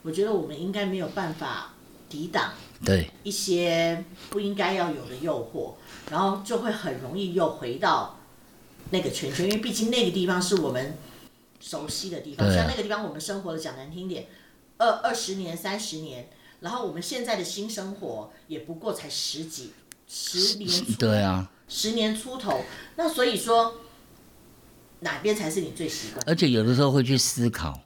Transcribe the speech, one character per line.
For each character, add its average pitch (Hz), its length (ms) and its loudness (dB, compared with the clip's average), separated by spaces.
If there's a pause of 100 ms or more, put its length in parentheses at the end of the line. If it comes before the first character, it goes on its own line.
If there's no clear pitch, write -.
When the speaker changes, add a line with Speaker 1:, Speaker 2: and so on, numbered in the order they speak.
Speaker 1:
我 160 80 -4
觉 180 120 2
得 220 80 2
我 175 140 2
们 147 160 -8
应 185 100 -2
该 202 140 -2
没 190 120 -2
有 180 100 -2
办 160 260 -4
法 120 400 -6 (340)
抵 160 200 -6
挡 - 260 -2 (320)
Speaker 2:
对。 92 240 4 (140)
Speaker 1:
一 202 80 -6
些 170 760 2 (240)
不 202 100 -2
应 202 140 -2
该 185 220 2
要 175 160 0
有 135 180 -6
的 127 60 -10
诱 143 240 -2 (120)
惑， - 220 -6 (380)
然 160 100 2
后 196 240 2
就 240 140 0
会 233 120 -2
很 135 300 -4
容 135 160 -6
易 190 160 -2
又 170 160 4
回 127 300 -6
到 175 400 2 (720)
那 185 100 2
个 139 80 0
圈 135 240 -4
圈， 180 140 2
因 208 40 4
为 220 60 2
毕 220 160 -2
竟 220 160 0
那 240 160 4
个 170 60 2
地 180 160 2
方 180 120 4
是 185 180 2
我 147 140 2
们 135 240 -4 (640)
熟 151 300 -8
悉 190 220 -6
的 170 80 -6
地 147 160 -12
方， 101 120 4
Speaker 2:
对 95 80 8
啊。 90 40 8
Speaker 1:
像 82 100 4
那 - 80 -2
个 208 60 0
地 202 40 -2
方 208 160 -2
我 170 80 -6
们 151 80 -10
生 196 220 -6
活 180 120 -6
了， 160 60 -4
讲 151 160 -8
难 135 140 -14
听 180 180 -10
点， 170 200 -8 (500)
二-， 233 100 6 (140)
二 240 100 2
十 190 240 -2
年、 170 220 -6
三 202 220 -4
十 156 180 -6
年， 135 320 -10 (320)
然 175 120 -6
后 240 140 -2
我 160 60 -4
们 170 80 -6
现 247 220 -4
在 220 120 0
的 185 80 -2
新 202 260 -6
生 196 240 -6
活 120 380 -8 (160)
也 156 120 -8
不 165 160 -10
过 208 160 -4
才 151 180 -8
十 151 360 -4
几、 131 260 -12 (360)
十 - 500 0
年 202 120 -4
出 180 160 2
头。 110 120 0
Speaker 2:
对 107 240 6
啊。 92 300 2 (160)
Speaker 1:
十 - 240 -2
年 220 240 2
出 254 220 -8
头， - 240 0 (340)
那 330 140 2
所 247 160 4
以 233 100 4
说， 233 460 4 (1160)
哪 - 200 -4
边 208 160 2
才 185 140 -2
是 180 120 0
你 135 100 -4
最 - 180 -4
习 - 240 -6
惯？ - 140 -4
Speaker 2:
而 160 80 4
且 165 140 6
有 113 140 6
的 120 120 6
时 131 60 6
候 139 100 6
会 135 120 8
去 131 140 4
思 120 320 4
考。 76 360 -4